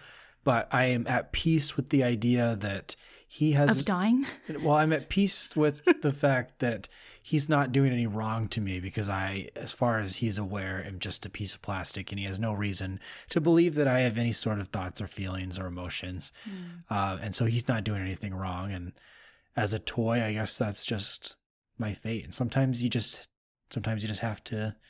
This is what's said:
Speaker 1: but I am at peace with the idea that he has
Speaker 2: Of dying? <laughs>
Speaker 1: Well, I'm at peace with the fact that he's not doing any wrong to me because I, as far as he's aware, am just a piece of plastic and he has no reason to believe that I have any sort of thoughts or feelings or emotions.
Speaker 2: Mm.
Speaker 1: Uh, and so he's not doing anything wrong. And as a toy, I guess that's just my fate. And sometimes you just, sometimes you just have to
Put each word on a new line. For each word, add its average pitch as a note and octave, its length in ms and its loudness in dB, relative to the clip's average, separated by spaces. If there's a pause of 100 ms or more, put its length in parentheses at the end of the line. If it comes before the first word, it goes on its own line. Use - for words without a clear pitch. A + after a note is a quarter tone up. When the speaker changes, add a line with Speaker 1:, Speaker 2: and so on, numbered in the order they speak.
(440)
Speaker 1:
but A#2+ 300 2
I B2+ 120 4
am B2 220 2
at - 260 0
peace D#3+ 420 2
with - 140 -2
the C#3 140 4
idea A#2+ 580 2
that G2 340 -6 (320)
he D3+ 260 2
has C#3+ 260 6
Speaker 2:
Of C#3+ 60 -4
dying? A3 400 2 (240)
<laughs> - 120 -6
Speaker 1:
Well, D3+ 140 4
I'm D#3 160 6
at C#3+ 180 0
peace - 460 2
with D3+ 260 2 (200)
the C#3+ 100 2
fact C3+ 480 0
that A2+ 300 -2 (340)
he's D3 240 0
not C#3+ 240 4
doing C#3 220 6
any A#2+ 140 2
wrong A2 420 -2
to - 100 -2
me F#2+ 220 -2
because G2 260 -2
I, F#2+ 480 -2
as - 160 -8
far A#2 280 2
as F#2+ 180 -2
he's G#2 200 0
aware, F#2+ 480 -4
am F#2+ 140 -10
just - 260 -4
a F#2+ 40 -8
piece - 240 -6
of - 80 -12
plastic F#2+ 500 -4
and G2+ 80 -6
he G2+ 60 -4
has F#2+ 140 -4
no A2+ 120 0
reason G2 480 -2 (300)
to E3+ 100 2
believe E3 360 4
that D3 120 4
I B2+ 140 4
have A#2 160 2
any A#2+ 160 0
sort G#2+ 260 -2
of F#2+ 80 -6
thoughts F#2 320 -6
or G2+ 80 -6
feelings F#2 500 -6
or F#2+ 100 -6
emotions. F2+ 680 -6 (160)
Speaker 2:
Mm. F3 400 -12
Speaker 1:
Uh, - 320 -2
and G2+ 120 -6
so A#2 120 2
he's A#2 240 0
not A2 160 0
doing G2+ 160 -2
anything F#2+ 320 -6
wrong. F#2 400 -4
And F2+ 180 -8 (640)
as G#2+ 180 0
a A2 60 -2
toy, A#2 440 0
I G#2+ 100 -2
guess G#2+ 240 -2
that's G#2 280 -2
just - 500 -6 (420)
my G#2+ 160 -2
fate. A2+ 300 -6
And F2+ 100 -10
sometimes B2+ 500 2
you A#2+ 60 2
just, - 380 -2 (420)
sometimes A2 340 -2
you A2 60 -4
just G#2 120 -4
have A2 240 -4
to G#2+ 300 -4 (140)